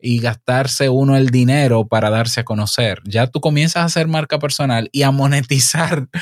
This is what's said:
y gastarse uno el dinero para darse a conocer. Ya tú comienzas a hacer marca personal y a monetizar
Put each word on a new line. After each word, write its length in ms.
y 180
gastarse 680
uno 280
el 120
dinero 580
para 220
darse 320
a 40
conocer. 600
Ya 220
tú 140
comienzas 400
a 40
hacer 220
marca 300
personal 540
y 120
a 80
monetizar 960